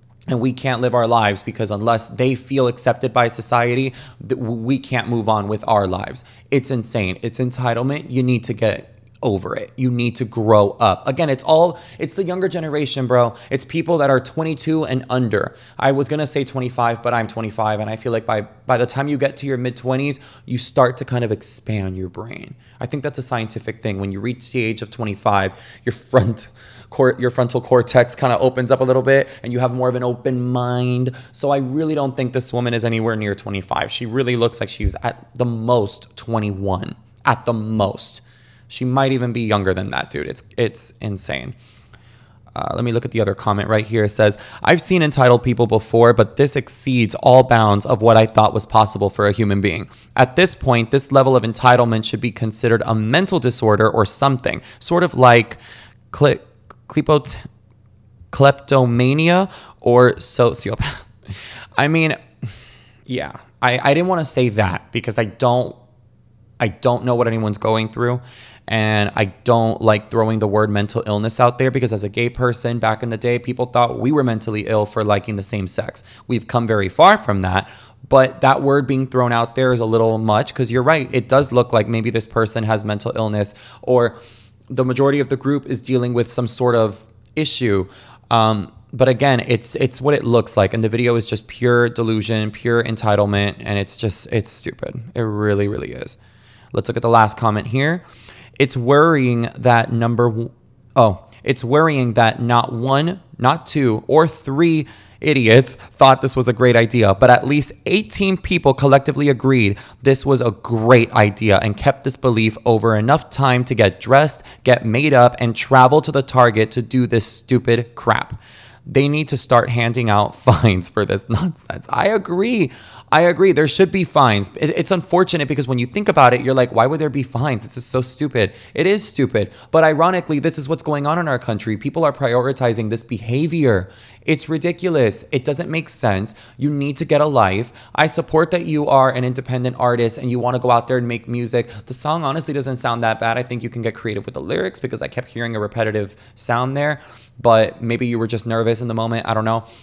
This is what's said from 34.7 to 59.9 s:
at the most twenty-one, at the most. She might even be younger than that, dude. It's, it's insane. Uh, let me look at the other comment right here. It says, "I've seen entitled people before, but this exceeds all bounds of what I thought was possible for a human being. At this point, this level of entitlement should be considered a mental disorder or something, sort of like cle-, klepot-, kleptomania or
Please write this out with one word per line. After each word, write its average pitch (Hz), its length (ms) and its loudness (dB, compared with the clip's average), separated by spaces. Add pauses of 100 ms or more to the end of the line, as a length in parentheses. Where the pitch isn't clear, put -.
at - 320 -10
the 123 120 -4
most 117 680 -2
twenty-one, 98 800 -4 (300)
at 127 220 0
the 120 80 0
most. 110 680 -4 (460)
She - 180 -10
might 131 280 0
even 123 200 -2
be 117 100 -4
younger 101 320 0
than 92 160 -6
that, 64 200 -6
dude. 73 160 -8
It's, - 160 -12 (140)
it's - 440 -4
insane. 82 540 -8 (1000)
Uh, - 180 -8
let - 80 -6
me 120 100 -4
look 117 120 -2
at 120 60 -6
the 110 100 -4
other 101 140 0
comment 101 340 -2
right 107 180 0
here. 107 180 0
It 104 40 0
says, 104 300 2 (240)
"I've 165 180 4
seen 180 220 0
entitled 127 400 4
people 120 240 0
before, 117 460 4
but 113 240 2
this 143 200 2
exceeds 123 600 -2
all 127 260 6
bounds 107 420 4
of - 160 0
what 113 160 6
I 110 100 6
thought 107 280 2
was - 100 -2
possible 101 460 2
for 104 160 0
a 104 60 2
human 101 280 0
being. 92 280 -4 (280)
At 127 180 2
this 180 200 2
point, 117 360 0
this 135 220 0
level 135 240 4
of 117 60 4
entitlement 113 640 2
should - 160 -4
be - 120 -4
considered 110 540 -2
a - 80 0
mental 143 440 0
disorder 110 500 2
or 107 160 2
something, - 580 -2 (180)
sort 175 240 0
of 175 100 -4
like 120 440 6 (520)
cle-, - 300 2 (480)
klepot-, - 580 -2 (840)
kleptomania 139 1200 2 (300)
or 120 340 6